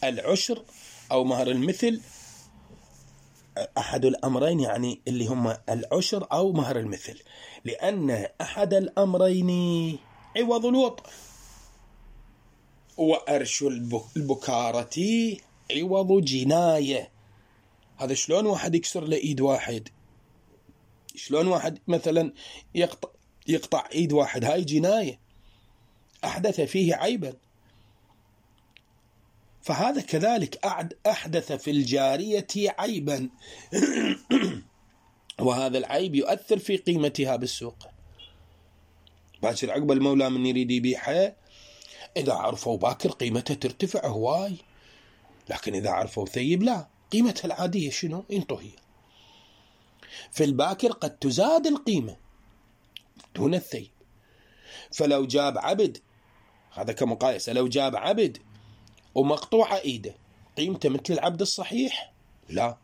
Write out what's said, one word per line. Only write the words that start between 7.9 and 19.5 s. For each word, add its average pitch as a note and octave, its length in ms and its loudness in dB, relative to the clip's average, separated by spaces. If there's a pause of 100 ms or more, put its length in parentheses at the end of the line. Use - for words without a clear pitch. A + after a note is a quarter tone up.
أحد G3 340 0
الأمرين F3+ 1200 2 (380)
عوض A#3 300 2
الوطء، B3 400 2 (1900)
وأرش D3 680 2
الب-، A#2+ 400 -2 (140)
البكارة C#3 1200 0 (360)
عوض F#3+ 520 2
جناية. C#3 840 2 (840)
هذا C3+ 180 -2
شلون F3+ 320 2
واحد F3 280 0
يكسر E3+ 300 0
له D#3 120 0
إيد C#3 240 0
واحد؟ B2 480 0 (1300)